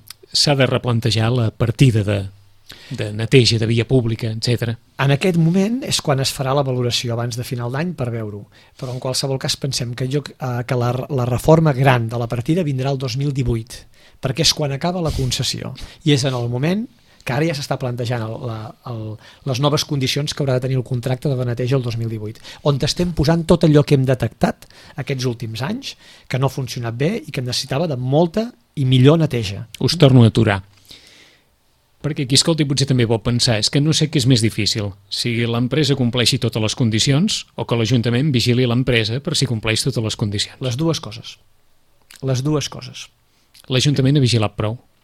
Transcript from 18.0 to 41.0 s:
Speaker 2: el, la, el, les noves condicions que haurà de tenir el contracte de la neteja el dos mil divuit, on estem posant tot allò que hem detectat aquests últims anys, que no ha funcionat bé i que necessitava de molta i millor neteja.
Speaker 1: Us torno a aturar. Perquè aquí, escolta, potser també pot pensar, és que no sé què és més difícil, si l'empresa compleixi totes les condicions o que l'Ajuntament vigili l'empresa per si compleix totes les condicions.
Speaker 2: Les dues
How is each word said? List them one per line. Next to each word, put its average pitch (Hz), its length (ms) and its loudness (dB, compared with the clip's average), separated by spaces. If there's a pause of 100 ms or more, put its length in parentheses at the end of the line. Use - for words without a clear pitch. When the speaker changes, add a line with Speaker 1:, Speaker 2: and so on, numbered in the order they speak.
Speaker 2:
el, 110 140 -8 (100)
la, 110 280 -10 (120)
el, 110 300 -10 (280)
les 127 140 -2
noves 147 260 2
condicions 143 480 -2
que 147 120 -4
haurà 131 100 0
de 127 60 0
tenir 131 160 -2
el 123 80 -2
contracte 127 440 -4
de 135 60 0
la 123 100 -2
neteja 120 300 -2
el 131 80 2
dos 117 160 -4
mil 113 100 -4
divuit, 110 300 -8 (240)
on 143 200 2
estem 180 300 0
posant 165 320 2
tot 175 200 4
allò 147 180 6
que 147 160 4
hem 131 80 2
detectat - 600 -2 (260)
aquests 131 320 -6
últims 113 360 -6
anys, 220 340 -8 (320)
que 123 100 -2
no 139 80 2
ha - 80 -4
funcionat 117 420 -6
bé 165 200 0 (100)
i 147 60 -12
que 135 100 -6
necessitava 131 460 -4
de 131 80 -4
molta 165 560 0 (240)
i 139 80 0
millor 131 340 8
neteja. 117 480 -2 (140)
Speaker 1:
Us 160 180 0
torno 131 240 8
a 113 60 8
aturar. 104 340 2 (1400)
Perquè 147 240 -4
aquí, 131 80 2
escolta, 160 320 2
potser 131 240 0
també 123 160 4
pot 113 160 0
pensar, 117 400 2
és - 80 -2
que 143 100 2
no 156 140 2
sé 156 160 2
què 156 80 0
és 113 80 2
més 123 160 6
difícil, 104 460 0 (200)
si - 260 -4 (120)
l'empresa 127 480 0
compleixi 120 480 2
totes 113 200 0
les 107 120 0
condicions 135 720 2 (100)
o 117 120 -6
que 120 120 0
l'Ajuntament 120 560 2
vigili 123 320 2
l'empresa 117 560 0
per 160 160 -6
si 135 80 2
compleix 110 380 -2
totes 123 180 -2
les 110 160 -4
condicions. 104 420 -4
Speaker 2:
Les 123 160 -4
dues 160 240 -2